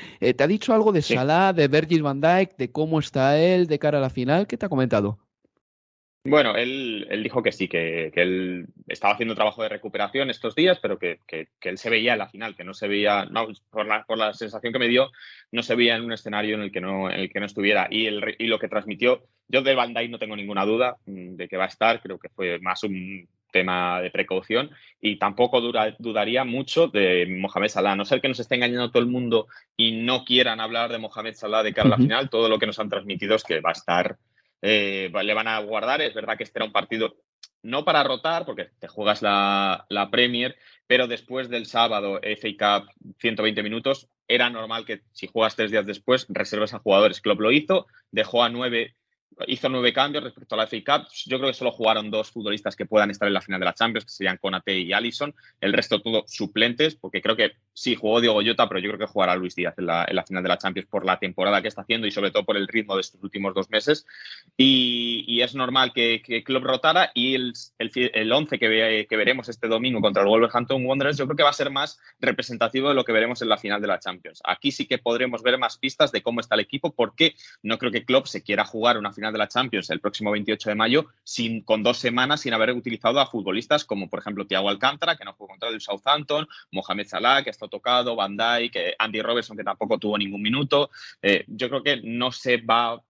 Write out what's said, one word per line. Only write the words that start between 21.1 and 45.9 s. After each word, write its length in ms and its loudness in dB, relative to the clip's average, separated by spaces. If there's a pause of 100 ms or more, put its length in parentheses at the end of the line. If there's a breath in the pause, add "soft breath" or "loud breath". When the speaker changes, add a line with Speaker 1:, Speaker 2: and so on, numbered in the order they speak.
Speaker 2:
de 100 -10
que 120 -6
va 60 0
a 40 -2
estar, 320 2
creo 180 -12
que 120 -18
fue 280 -4
más 260 -4
un 440 -8 (240)
tema 480 2
de 100 -4
precaución, 600 -2 (320 soft breath)
y 140 0
tampoco 440 2
dura-, 380 0
dudaría 460 -2
mucho 440 0
de 380 4
Mohamed 420 -2
Salah, 240 2
a 40 0
no 100 -2
ser 160 2
que 60 0
nos 120 -4
esté 140 -4
engañando 360 0
todo 120 4
el 80 0
mundo 360 0 (300 loud breath)
y 160 2
no 320 -2
quieran 360 2
hablar 300 -2
de 80 -6
Mohamed 360 -10
Salah 280 0
de 120 -2
cara 140 4
a 20 8
la 60 6
Speaker 1:
Ujú. 80 6
Speaker 2:
final, 260 2
todo 180 2
lo 100 4
que 80 0
nos 120 -6
han 100 -4
transmitido 480 -2
es 80 -4
que 160 -2
va 80 0
a 60 2
estar, 420 0 (460)
eh, 520 0
va-, 80 -2
le 120 0
van 120 0
a 140 -2
guardar. 400 -2
Es 140 -4
verdad 220 -4
que 80 -8
este 140 -10
era 60 -2
un 80 -6
partido 440 -2 (460)
no 220 -4
para 180 4
rotar, 420 -2
porque 340 -10
te 100 -16
juegas 340 2
la, 640 2
la 220 -2
Premier, 460 2 (300 soft breath)
pero 200 4
después 420 -8
del 180 -6
sábado, 560 0
F 360 -6
A 220 4
Cup, 100 -12 (300)
ciento 220 -2
veinte 200 0
minutos, 460 -4 (180)
era 240 2
normal 340 -8
que 180 -10 (100)
si 160 -14
juegas 260 2
tres 160 -2
días 160 2
después, 420 -2